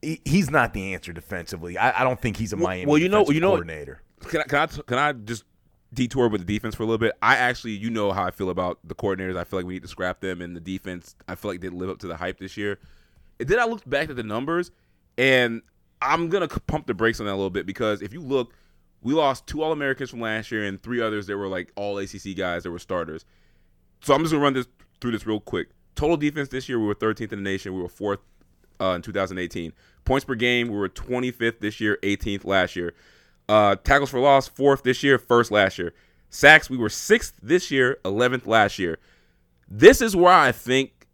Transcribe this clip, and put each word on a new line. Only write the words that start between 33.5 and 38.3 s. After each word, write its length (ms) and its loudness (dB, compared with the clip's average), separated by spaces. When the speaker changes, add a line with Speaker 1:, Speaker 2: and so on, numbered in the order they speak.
Speaker 2:
tackles 340 2
for 100 -4
loss, 280 4
fourth 360 2
this 200 0
year, 140 6
first 340 4
last 260 6
year. 160 -6
Sacks, 400 8
we 80 -8
were 120 -2
sixth 520 0
this 300 0
year, 340 2
eleventh 420 0